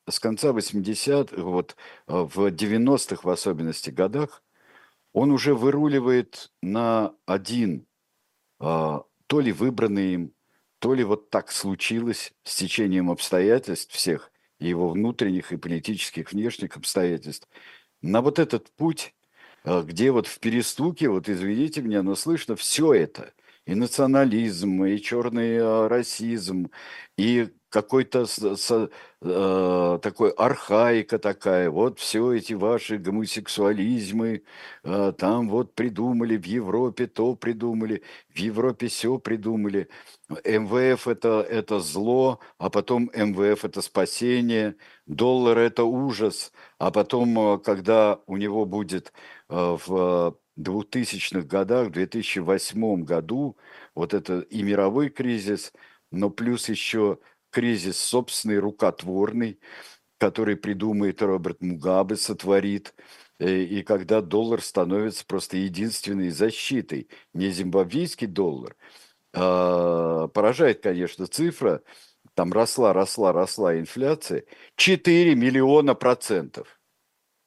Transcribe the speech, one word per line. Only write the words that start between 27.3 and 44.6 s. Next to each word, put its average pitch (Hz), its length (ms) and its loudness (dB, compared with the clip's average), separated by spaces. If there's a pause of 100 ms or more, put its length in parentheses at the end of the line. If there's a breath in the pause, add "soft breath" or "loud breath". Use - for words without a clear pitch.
какой-то 123 580 2
с-, 101 300 -2
с-, 110 320 0 (340 loud breath)
э, 90 800 2
такой 104 280 2
архаика 113 880 2
такая. 92 520 0
Вот 110 280 0
все 120 340 0
эти 113 200 -4
ваши 110 440 -2
гомосексуализмы, 104 1500 -2 (400 loud breath)
э, 98 340 -2
там 110 320 0
вот 113 260 -2
придумали 117 640 -2
в 87 80 -8
Европе, 113 640 -2
то 120 280 -2
придумали, 110 680 -4 (260 loud breath)
в - 100 -12
Европе 113 500 -2
се 120 300 -2
придумали. 104 720 -2 (560 loud breath)
М 107 220 2
В 107 100 0
Ф 127 300 2
это, 113 420 2
это 110 300 -2
зло, 113 600 0 (200 loud breath)
а 92 120 -4
потом 120 420 0
М 104 220 0
В 95 80 0
Ф 104 220 2
это 95 180 -6
спасение, 117 920 0 (320 soft breath)